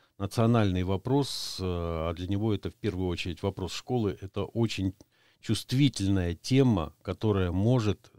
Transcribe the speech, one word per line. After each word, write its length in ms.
национальный 640
вопрос, 760
э, 60
а 480
для 140
него 260
это 160
в 60
первую 320
очередь 340
вопрос 320
школы, 480
это 220
очень 500
чувствительная 920
тема, 680
которая 500
может, 680